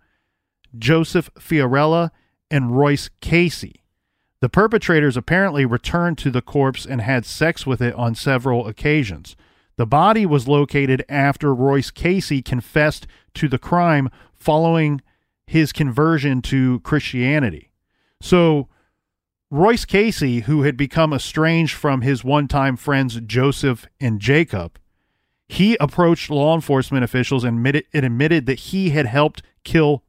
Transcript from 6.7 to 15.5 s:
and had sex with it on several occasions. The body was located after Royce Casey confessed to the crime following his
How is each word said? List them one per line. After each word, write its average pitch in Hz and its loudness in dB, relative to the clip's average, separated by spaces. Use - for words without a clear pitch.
and 127 -6
had 120 -2
sex - -4
with 127 -2
it 120 -2
on 117 -2
several 127 -2
occasions. 110 -4
The 117 -2
body 196 2
was 143 0
located 139 2
after 143 0
Royce 135 0
Casey 170 -2
confessed 147 -2
to 151 -2
the 123 -2
crime 165 2
following 156 0
his 160 0